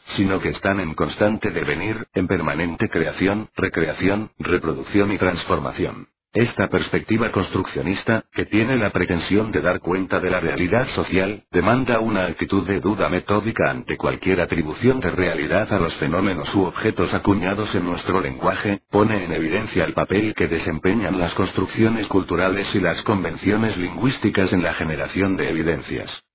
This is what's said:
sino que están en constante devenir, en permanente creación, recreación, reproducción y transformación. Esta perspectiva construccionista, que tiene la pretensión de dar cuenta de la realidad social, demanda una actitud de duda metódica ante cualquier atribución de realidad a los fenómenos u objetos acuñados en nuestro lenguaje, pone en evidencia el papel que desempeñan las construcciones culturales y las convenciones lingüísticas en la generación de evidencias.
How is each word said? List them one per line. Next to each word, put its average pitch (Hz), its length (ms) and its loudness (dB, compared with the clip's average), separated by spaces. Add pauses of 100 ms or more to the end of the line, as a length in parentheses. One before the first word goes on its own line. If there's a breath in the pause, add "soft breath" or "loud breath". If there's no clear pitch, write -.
sino 95 340 0
que 80 100 -2
están 98 280 0
en 82 160 -4
constante 104 560 0
devenir, 85 640 -4
en 92 140 0
permanente 82 600 0
creación, 92 680 0
recreación, 95 840 0
reproducción 85 720 0
y 92 80 -2
transformación. 85 880 -2 (260)
Esta 107 340 2
perspectiva 110 640 0
construccionista, 95 1000 0
que 90 120 -2
tiene 120 320 2
la 104 140 2
pretensión 92 600 2
de - 80 2
dar 90 180 2
cuenta 92 400 0
de 90 120 0
la 90 100 0
realidad 85 480 0
social, 95 640 -2
demanda 110 480 2
una 107 240 0
actitud 90 420 -2
de 95 140 0
duda 92 280 2
metódica 98 600 0
ante 64 260 -6
cualquier 87 440 0
atribución 82 580 2
de 113 140 -2
realidad 85 600 0
a 101 60 2
los 82 160 0
fenómenos 85 600 -2
u 95 80 4
objetos 90 500 -2
acuñados 98 640 0
en 90 100 0
nuestro 87 340 0
lenguaje, 87 720 -2
pone 104 340 4
en 85 80 -4
evidencia 82 520 0
el 78 100 -4
papel 101 400 0
que 87 140 0
desempeñan 90 720 0
las 85 140 -2
construcciones 107 760 0
culturales 92 640 0
y 104 60 2
las 85 220 0
convenciones 98 760 0
lingüísticas 92 760 0
en 90 120 2
la 82 100 0
generación 90 600 -2
de 73 140 -2
evidencias. 80 760 -4 (100)